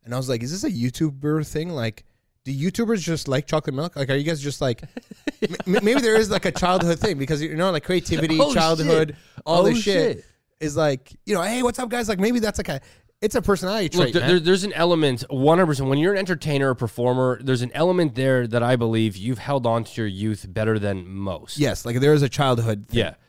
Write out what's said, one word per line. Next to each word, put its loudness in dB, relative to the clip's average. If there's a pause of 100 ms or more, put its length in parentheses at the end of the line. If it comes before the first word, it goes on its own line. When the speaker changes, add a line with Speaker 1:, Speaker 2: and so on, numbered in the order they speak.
Speaker 1:
And -10
I -4
was -4
like, -2
"Is -6
this -6
a -2
YouTuber -2
thing? -6
Like, -6 (400)
do -6
YouTubers 0
just -4
like 0
chocolate -2
milk? -6
Like, -4
are 2
you 0
guys -4
just, -8
like," -2
Speaker 2:
<laughs> -10
Speaker 1:
m-, -4 (220)
m-, 2
maybe 4
there 4
is, 4
like, -2
a 0
childhood 2
thing 0
because, -2
you -6
know, 2
like, -2
creativity, 0
Speaker 2:
<laughs> 4
Oh, 4
Speaker 1:
childhood, 2
Speaker 2:
shit. -18
Speaker 1:
all 4
this 4
Speaker 2:
Oh, 0
Speaker 1:
shit 0
Speaker 2:
shit. -20 (360)
Speaker 1:
is -4
like, 0 (120)
you -2
know, 0
"Hey, -2
what's 0
up, -4
guys?" -4
Like, -2
maybe 2
that's, -2
like, -6
a, -6 (420)
it's 0
a 2
personality 0 (120)
Speaker 2:
Look, 4
Speaker 1:
trait, -8
Speaker 2:
there, 2
Speaker 1:
man. 2
Speaker 2:
there, 6
there's 2
an -6
element, 2
one 4
hundred 4
percent. 0
When 2
you're 2
an 0
entertainer 0
or 2
performer, 0
there's 0
an -6
element 2
there 0
that 0
I 2
believe 0
you've -4
held -2
on 0
to -10
your -2
youth -4
better 0
than -4
most. -8
Speaker 1:
Yes, -2
like, -4
there 6
is 6
a 2
childhood 0
thing. -2
Speaker 2:
Yeah, -2 (140)